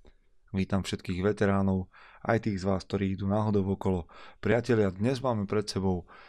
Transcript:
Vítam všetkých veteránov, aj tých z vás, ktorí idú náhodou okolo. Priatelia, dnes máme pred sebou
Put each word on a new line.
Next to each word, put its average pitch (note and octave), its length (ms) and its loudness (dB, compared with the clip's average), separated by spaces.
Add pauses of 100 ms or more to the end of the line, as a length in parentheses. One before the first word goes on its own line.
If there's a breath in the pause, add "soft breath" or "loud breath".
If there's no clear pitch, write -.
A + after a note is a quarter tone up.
(560 soft breath)
Vítam F#2+ 240 0
všetkých F#2+ 400 -6
veteránov, G2 720 2 (320 loud breath)
aj A2+ 240 0
tých F#2+ 160 -4
z - 0 -
vás, F#2+ 240 -2
ktorí G2 320 -2
idú G2 80 -2
náhodou G#2 400 2
okolo. F#2+ 400 -2 (320 loud breath)
Priatelia, A2+ 480 4
dnes A2 320 0
máme A#2 240 0
pred G2+ 240 -2
sebou F#2 400 -2 (200 loud breath)